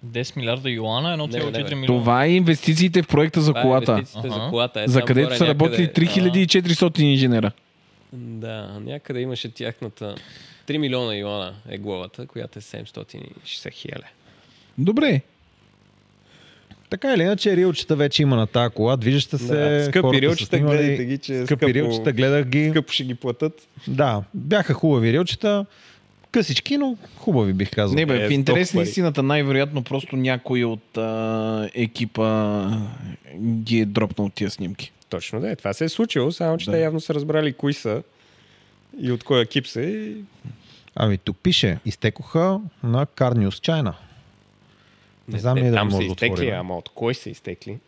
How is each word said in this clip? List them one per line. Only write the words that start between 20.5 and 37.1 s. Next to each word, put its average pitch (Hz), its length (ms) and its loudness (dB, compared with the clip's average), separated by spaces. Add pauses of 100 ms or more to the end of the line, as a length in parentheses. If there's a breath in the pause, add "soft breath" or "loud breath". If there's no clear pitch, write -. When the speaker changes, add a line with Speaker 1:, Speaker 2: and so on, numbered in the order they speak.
Speaker 4:
снимали. 147 200 4
Speaker 2:
гледайте 143 280 0
ги, 135 140 -4
че 135 160 -8
е - 20 -2
Speaker 4:
Скъпи 127 100 -2 (100)
Speaker 2:
скъпо, 127 180 2
Speaker 4:
рилчета, 120 380 0
гледах 135 320 2
ги. 147 260 2
Speaker 2:
скъпо 156 220 0
ще - 120 -4
ги 127 100 -6
платят. 127 540 -4 (200)
Speaker 4:
Да, 131 340 0 (120)
бяха 160 400 0
хубави 120 380 2
рилчета, 202 540 0 (640 soft breath)
късички, 233 480 0
но 269 180 -2 (200)
хубави, 117 360 2
бих 95 180 0
казал. 104 240 0
Speaker 3:
Не 156 120 2
бе, 139 100 2
Speaker 2:
Е, 107 120 0
Speaker 3:
в - 20 2
интерес 143 380 2
Speaker 2:
толкова 180 120 0
Speaker 3:
на 170 40 2
Speaker 2:
пари. 180 60 -4
Speaker 3:
истината, 165 320 0
най-вероятно 139 600 0
просто 135 340 -6
някой 127 480 0
от, 113 320 -6
а, 110 760 -2
екипа 110 920 -2 (760)
ги 113 400 0
е 110 80 4
дропнал 104 420 -2
тия 98 220 -6
снимки. - 420 -12 (160)
Speaker 2:
Точно 95 320 -8
да 190 100 -4
е, 180 60 -6
това 101 160 -6
се 160 120 -4
е 160 40 -2
случило, 160 440 0
само 165 260 -2
че 165 80 -8
Speaker 3:
Да. 208 60 -2
Speaker 2:
те 165 100 2
явно 160 180 -2
са 160 140 -4